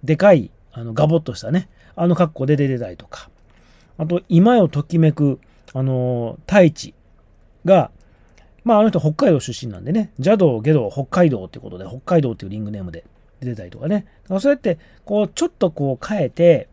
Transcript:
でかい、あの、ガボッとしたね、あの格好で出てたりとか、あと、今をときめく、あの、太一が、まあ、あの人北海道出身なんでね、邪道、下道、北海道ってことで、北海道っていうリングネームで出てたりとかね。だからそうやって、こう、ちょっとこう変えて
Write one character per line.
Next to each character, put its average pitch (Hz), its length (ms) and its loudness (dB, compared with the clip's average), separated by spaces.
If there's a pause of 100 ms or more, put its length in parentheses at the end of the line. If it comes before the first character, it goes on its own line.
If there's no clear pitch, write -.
で 156 120 0
か 190 180 6
い、 127 180 2 (200)
あ 120 120 -14
の、 117 100 -10
ガ 143 140 2
ボ 165 100 2
ッ - 20 2
と 135 140 -8
し - 80 -12
た 110 100 -6
ね、 180 180 -2 (260)
あ 170 120 0
の 175 80 4
格 165 180 0
好 135 120 -6
で 147 100 2
出 139 120 0
て 127 120 -2
た 110 100 -10
り 87 80 -16
と - 100 -20
か、 - 220 -20 (680)
あ 160 80 -4
と、 170 220 -2
今 214 340 6
を 170 60 4
と 147 160 -4
き 170 160 -4
め 160 120 4
く、 143 280 -2 (340)
あ 131 100 -4
の、 123 640 -4
太 196 160 4
一 - 300 0 (720)
が、 175 260 2 (720)
ま 226 120 2
あ、 208 40 4
あ 214 40 4
の 220 60 4
人 175 100 0
北 151 140 0 (140)
海 185 40 4
道 147 80 4
出 - 260 -10
身 113 60 -10
な 90 80 -14
ん 92 40 -16
で 127 80 -6
ね、 214 260 -2
邪 185 200 2
道、 147 220 2
下 143 140 0
道、 120 180 0
北 139 140 -6
海 175 240 0
道 101 160 -6
っ 85 40 -18
て - 100 -20
こ - 100 -18
と 90 80 -16
で、 95 80 -16
北 110 140 -16
海 170 220 0
道 123 120 -4
っ - 20 -10
て - 100 -16
い - 20 -12
う 92 40 -12
リ 107 80 -10
ン 107 60 -8
グ 104 60 -10
ネ 104 100 -10
ー - 20 -10
ム 87 80 -12
で 82 140 -18 (340)
出 123 120 -10
て 113 40 -10
た 101 100 -14
り 90 40 -18
と - 100 -20
か 139 80 -8
ね。 202 180 -2 (180)
だ - 60 -20
か 185 60 -4
ら 190 40 -2
そ 277 100 2
う - 20 4
や 277 60 2
っ - 20 -16
て、 170 200 -4 (260)
こ 208 180 -2
う、 202 40 -2
ち - 160 -6
ょ - 40 0
っ - 100 -6
と 180 140 0
こ 135 300 -4
う - 40 -12
変 202 200 -4
え 120 40 -4
て 165 440 2